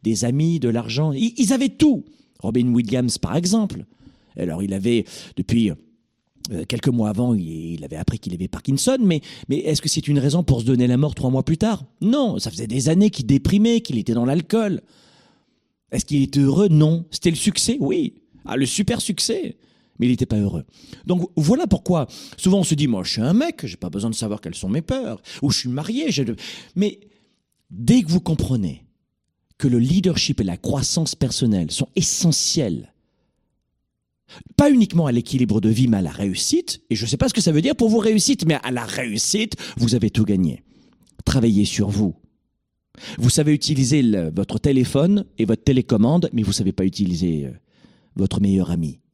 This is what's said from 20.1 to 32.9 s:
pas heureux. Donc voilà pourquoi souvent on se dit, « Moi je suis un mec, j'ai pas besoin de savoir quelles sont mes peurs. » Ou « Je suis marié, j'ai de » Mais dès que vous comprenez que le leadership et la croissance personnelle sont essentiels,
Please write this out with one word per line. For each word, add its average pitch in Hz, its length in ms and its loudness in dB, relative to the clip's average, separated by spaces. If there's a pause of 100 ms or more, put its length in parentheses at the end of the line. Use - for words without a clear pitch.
pas 107 140 -2
heureux. 82 260 -2 (400)
Donc 170 300 -2
voilà 226 320 2
pourquoi 170 400 0 (280)
souvent 185 260 2
on - 20 0
se 160 100 0
dit, « 143 140 0
Moi 95 160 -2
je - 80 -6
suis 107 100 -4
un 143 120 2
mec, 294 340 0
j'ai 87 100 -14
pas 90 140 -10
besoin 104 180 -4
de 110 60 -4
savoir 104 260 -6
quelles 87 140 -12
sont 95 120 -8
mes 127 140 -2
peurs. » 220 400 -6 (220)
Ou « 139 80 0
Je - 80 -2
suis 127 100 -6
marié, 208 420 -4
j'ai 135 140 -2
de » 110 100 -4 (400)
Mais 196 260 -2 (680)
dès 117 320 4
que 160 80 -4
vous 170 100 2
comprenez 117 680 -4 (720)
que 139 80 0
le 120 100 2
leadership 156 640 0
et - 20 -2
la 90 140 -4
croissance - 560 -2
personnelle 110 560 0
sont - 260 -4
essentiels, 143 1000 -2 (1600)